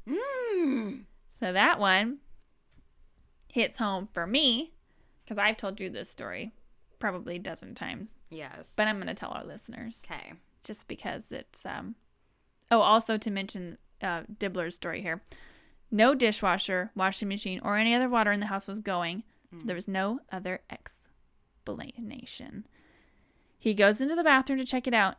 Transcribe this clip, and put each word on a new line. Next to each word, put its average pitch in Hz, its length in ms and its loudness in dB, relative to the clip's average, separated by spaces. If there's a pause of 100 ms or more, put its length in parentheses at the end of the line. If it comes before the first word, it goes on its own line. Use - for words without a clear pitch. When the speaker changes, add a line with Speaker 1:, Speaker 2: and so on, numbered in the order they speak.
Speaker 1:
Mm. 359 960 -2 (340)
Speaker 2:
So 185 120 -4
that 220 280 4
one 208 380 4 (1300)
hits - 300 0
home 196 340 -2
for 170 160 -4
me, 262 460 2 (520)
'cause 208 120 -8
I've 214 180 2
told 202 240 -6
you 190 100 -6
this - 180 -10
story 98 460 -10 (460)
probably 185 360 -4
a 180 40 -8
dozen 170 340 -12
times. - 440 -10 (120)
Speaker 1:
Yes. 147 460 -16
Speaker 2:
But 208 100 2
I'm 208 140 -2
gonna 180 160 -6
tell - 160 -8
our - 120 -8
listeners. - 600 -14
Speaker 1:
Okay. - 300 -12 (280)
Speaker 2:
Just - 240 -12
because - 460 -10
it's, - 340 -12
um, 185 300 -10 (760)
oh, 233 100 8
also 220 380 6
to 214 140 -4
mention, 190 460 -8 (220)
uh, 175 220 -4 (100)
Dibbler's 180 440 -4
story 175 260 -6
here. 175 220 -6 (680)
No 233 240 8
dishwasher, 196 800 2
washing 190 340 0
machine, 196 320 -4
or 208 160 0
any 220 180 4
other 254 140 4
water 226 220 4
in 202 80 2
the 208 80 -2
house 196 220 -4
was 202 120 -6
going, 180 440 -2 (260)
so 175 60 -18
Speaker 1:
Mm. 165 80 -16
Speaker 2:
there 185 120 -2
was 185 120 -8
no 196 320 0 (100)
other 185 400 -6
explanation. - 2000 -14 (920)
He 220 160 2
goes 208 260 8
into 285 140 2
the 339 100 4
bathroom 269 340 6
to 262 60 -2
check 247 220 0
it 240 80 2
out, 202 240 6